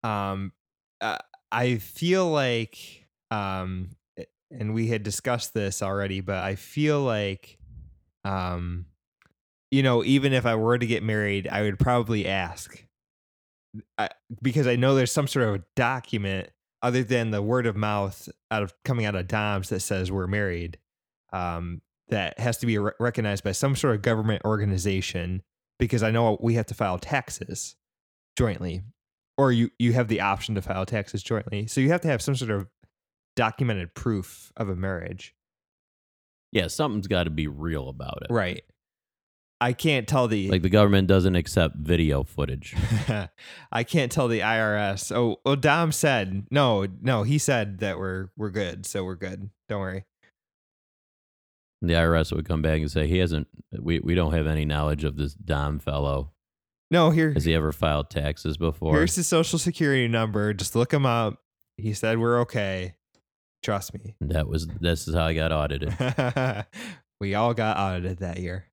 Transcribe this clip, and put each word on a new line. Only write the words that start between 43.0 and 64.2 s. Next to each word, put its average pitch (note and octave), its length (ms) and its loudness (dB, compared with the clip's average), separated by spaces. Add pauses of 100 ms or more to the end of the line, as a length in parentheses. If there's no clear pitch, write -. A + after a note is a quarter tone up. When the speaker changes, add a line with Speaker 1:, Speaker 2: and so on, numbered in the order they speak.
Speaker 1:
<laughs> - 460 -18
I A#2 140 0
can't C#3+ 260 2
tell C3 160 2
the A2+ 160 2
I A2+ 160 4
R G#2+ 160 2
S. G2+ 340 -2
Oh, A2+ 360 2
well, C#3 100 4
Dom D3+ 380 2
said, G2+ 580 0
no, A#2+ 340 4 (160)
no, A#2 220 2
he C3+ 140 2
said A2 420 0
that F#2+ 180 -4
we're, F#2 380 -6
we're G#2+ 140 -4
good, F#2 360 -4
so F#2+ 200 -4
we're F#2 100 -6
good. F#2+ 340 -10 (200)
Don't G#2 100 -4
worry. F#2+ 240 -6 (1800)
Speaker 2:
The E2+ 140 2
I E2 100 6
R E2 100 4
S D#2+ 180 2
would D#2 120 -2
come D#2+ 160 0
back D#2 200 2
and D2+ 100 -2
say, D#2 160 0
"He F2 100 2
hasn't, E2 300 0 (240)
we, E2 280 -2
we E2+ 160 0
don't D#2+ 180 2
have D#2 140 2
any D#2 180 0
knowledge D2 400 0
of C#2+ 100 -2
this D2 180 -4
Dom D2 460 -2
fellow. C#2+ 520 -2 (600)
Speaker 1:
No, E3 180 6
here D#3+ 240 2
Speaker 2:
Has D2+ 120 0
he E2 80 4
ever D2+ 180 2
filed D2+ 380 0
taxes D2 480 -4
before?" D#2+ 380 0
Speaker 1:
"Here's D#3+ 200 2
his F3 120 -2
social E3 320 2
security C#3 480 0
number. G#2+ 460 0
Just F#2+ 220 -6
look A#2 180 2
him C#3 120 2
up. A#2 360 0 (360)
He G#2+ 160 -4
said A2+ 260 0
we're A#2+ 220 4
okay. F#2+ 540 -2 (680)
Trust G2 300 -2
me." - 260 -14
Speaker 2:
That D#2 280 0